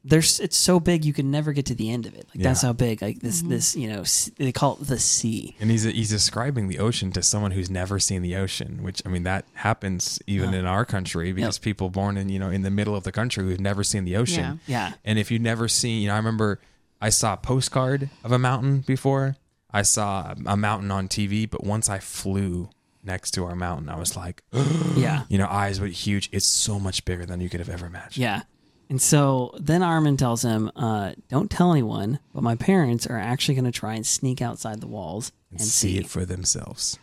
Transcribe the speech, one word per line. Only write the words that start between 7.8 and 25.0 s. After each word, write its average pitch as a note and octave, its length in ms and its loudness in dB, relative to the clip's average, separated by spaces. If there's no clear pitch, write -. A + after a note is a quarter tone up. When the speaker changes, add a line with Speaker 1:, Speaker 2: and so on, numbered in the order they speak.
Speaker 2:
seen F#2 220 0
the F2+ 140 -2
ocean, F#2+ 480 -4
which, F#2 220 -6
I - 40 -6
mean, F2+ 140 -2
that F#2+ 300 -2
happens G2 760 -2
even F#2 260 0
Speaker 1:
Yeah. F#2 60 0
Speaker 2:
in F2+ 60 -2
our G2 200 2
country F2+ 480 -2
because G#2 240 -2
Speaker 1:
Yep. - 60 -16
Speaker 2:
people G2 260 -2
born G2 280 -2
in, F#2+ 120 -2
you F#2+ 100 -2
know, F#2+ 100 -2
in F#2+ 120 0
the G2 100 0
middle G#2 240 0
of F#2 80 -6
the F#2 80 -4
country A2 320 -2
who've F#2 160 0
never G2 240 0
seen F#2+ 220 0
the F2+ 100 -2
ocean. A#2 500 0
Speaker 3:
Yeah. A#2 240 0
Speaker 1:
Yeah. - 40 -6
Speaker 2:
And A2 160 2
if G2+ 120 -2
you've A#2 100 2
never A2+ 260 0
seen, A2+ 340 0
you G#2 60 2
know, G2+ 60 2
I G#2+ 40 2
remember G#2+ 420 2
I G#2+ 80 2
saw G#2+ 240 2
a F2+ 40 -4
postcard C3 720 0
of A#2 80 -2
a B2 80 6
mountain C3+ 480 2
before. C3+ 480 2
I G#2 100 2
saw G2 520 0
a G2+ 120 2
mountain G#2 340 0
on F#2+ 180 0
T G2+ 180 0
V, G#2+ 180 2
but - 180 -6
once G#2 260 0
I G2 100 -2
flew F#2+ 680 -2
next F#2 280 -6
to F#2+ 140 -2
our F2 100 -6
mountain, E2+ 340 -4
I E2 100 -8
was E2+ 160 -4
like, F2 320 -10
<gasps> D3 480 0
Speaker 1:
Yeah. B2 340 2